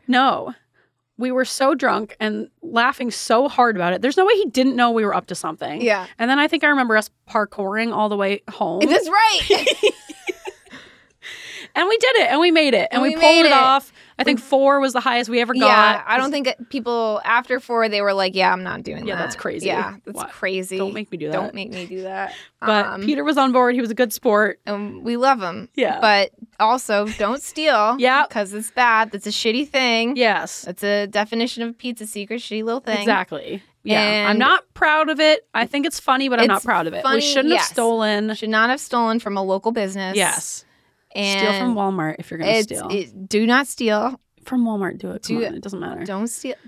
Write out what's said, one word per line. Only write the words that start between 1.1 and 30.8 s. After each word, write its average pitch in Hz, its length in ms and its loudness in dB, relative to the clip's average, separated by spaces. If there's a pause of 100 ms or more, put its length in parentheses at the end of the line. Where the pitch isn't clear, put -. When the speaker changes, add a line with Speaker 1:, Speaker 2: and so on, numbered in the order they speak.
Speaker 1:
We 254 120 -4
were 254 140 0
so 269 300 0
drunk 214 440 -2
and 214 300 -4 (140)
laughing 233 480 0
so 247 360 2
hard 240 300 2
about 175 160 0
it. 185 100 -2
There's 277 140 0
no 370 80 6
way 415 100 6
he 392 120 2
didn't 262 300 2
know 240 140 4
we 226 140 0
were 202 100 0
up 180 120 -2
to 180 80 -8
something. 165 480 -8
Speaker 2:
Yeah. 202 240 0 (120)
Speaker 1:
And 233 100 -2
then 277 100 2
I 294 100 4
think 320 160 -2
I 294 40 4
remember 254 280 2
us 214 140 0 (180)
parkouring 208 680 -2
all 214 140 0
the 208 80 -4
way 196 240 -2 (100)
home. 175 380 -4
Speaker 2:
That's 330 200 2
right. 392 680 2
Speaker 1:
<laughs> - 160 0 (1800)
And 349 140 2
we 453 80 4
did 494 200 4
it, 349 140 4
and 185 80 2
we 349 120 4
made 302 240 4
it, 180 180 2
and 247 80 2
Speaker 2:
We 302 100 2
Speaker 1:
we 311 40 0
pulled 330 80 -4
Speaker 2:
made 330 200 8
Speaker 1:
it 320 40 6
Speaker 2:
it. 285 60 6
Speaker 1:
off. 269 420 4 (240)
I 185 60 0
think 277 160 2
Speaker 2:
We - 20 -12
Speaker 1:
four 277 360 4
was 269 140 0
the 247 80 -2
highest 240 300 -2
we 240 100 0
ever 240 140 -2
Speaker 2:
Yeah, 254 100 2 (360)
Speaker 1:
got. - 60 -12
Speaker 2:
I 233 120 0
don't 269 120 -2
think 285 180 -4
it, - 200 -6
people 226 560 -2
after 247 360 0
four, 226 280 0
they 208 140 -2
were 202 100 2
like, 190 220 0
"Yeah, 185 180 2
I'm 185 100 -2
not 180 200 -8
doing - 240 -12
Speaker 1:
Yeah, 190 80 -6
Speaker 2:
that." 175 80 -4
Speaker 1:
that's - 140 -8
crazy. - 320 -6
Speaker 2:
Yeah, 190 360 -4
that's 208 140 -16
Speaker 1:
Wow. - 120 -8
Speaker 2:
crazy. 185 460 -6
Speaker 1:
Don't 196 160 -4
make 214 180 -10
me 190 60 -10
do 151 160 -8
Speaker 2:
Don't 190 140 -2
Speaker 1:
that. - 80 -12
Speaker 2:
make 196 180 -10
me 180 140 -10
do 185 160 -12
that. 190 320 -10 (260)
Speaker 1:
But 208 260 2
Speaker 2:
Um, - 160 -8
Speaker 1:
Peter 277 220 -2
was 262 140 0
on 262 140 4
board. 247 220 4
He 254 60 0
was 226 100 -2
a 226 40 -6
good 247 180 0
sport. 208 540 0
Speaker 2:
and 208 360 -8
we 233 140 -4
love 254 240 2
him. 185 340 -8
Speaker 1:
Yeah. - 260 0
Speaker 2:
But 202 320 4 (280)
also, 220 460 2 (100)
don't 226 260 -2
steal. 254 540 2
Speaker 1:
<laughs> - 20 -6
Yep. 269 300 4
Speaker 2:
'Cause 202 240 -4
it's 214 200 -10
bad. 226 400 4
That's 196 140 -8
a 208 40 -6
shitty 233 360 -2
thing. 247 500 0
Speaker 1:
Yes. 220 460 0
Speaker 2:
That's - 220 -10